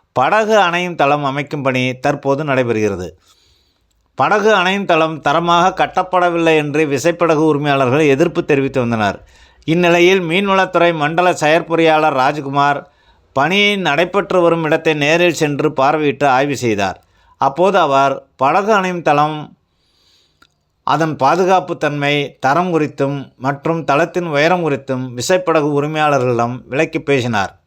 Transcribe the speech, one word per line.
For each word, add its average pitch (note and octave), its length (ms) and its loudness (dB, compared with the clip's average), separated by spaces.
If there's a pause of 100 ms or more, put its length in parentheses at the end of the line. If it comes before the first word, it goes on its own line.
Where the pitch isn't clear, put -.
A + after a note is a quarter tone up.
(120)
படகு G#3 460 2
அணையும் F3 360 0
தளம் D3 300 0
அமைக்கும் C#3+ 380 -6
பணி B2+ 360 -2
தற்போது C#3 460 -2
நடைபெறுகிறது. A2 640 -2 (1040)
படகு G3+ 400 2
அணையும் F#3+ 300 0
தளம் D#3+ 360 0
தரமாக E3+ 680 2
கட்டப்படவில்லை F3 680 0
என்று D3 300 0
விசைப்படகு D#3+ 580 0
உரிமையாளர்கள் C#3+ 640 2
எதிர்ப்பு C#3+ 360 2
தெரிவித்து C3+ 360 0
வந்தனர். A2 440 -2 (400)
இந்நிலையில் F3 560 2
மீன்வளத்துறை F3+ 760 0
மண்டல E3 380 0
செயற்பொறியாளர் D#3 800 2
ராஜ்குமார் C#3 800 -2 (420)
பணி G3+ 440 0
நடைபெற்று F3+ 640 0
வரும் E3 240 2
இடத்தை D#3+ 300 0
நேரில் D#3+ 400 2
சென்று D3 360 -2
பார்வையிட்டு C#3+ 540 0
ஆய்வு C#3 320 0
செய்தார். G2+ 460 -2 (340)
அப்போது F3 420 0
அவர் C#3 480 0 (100)
படகு F#3+ 380 0
அணையும் F#3 280 -2
தளம், D3+ 540 -2 (1300)
அதன் D3+ 340 -2
பாதுகாப்பு F3+ 600 0
தன்மை, C#3+ 640 -4
தரம் D#3+ 400 0
குறித்தும் C#3 560 -6
மற்றும் C#3+ 480 -4
தளத்தின் E3+ 420 -2
உயரம் D#3+ 440 0
குறித்தும் B2+ 480 -6
விசைப்படகு D#3 640 0
உரிமையாளர்களிடம் B2+ 800 0
விளக்கி D#3 360 -4
பேசினார். A#2+ 680 -2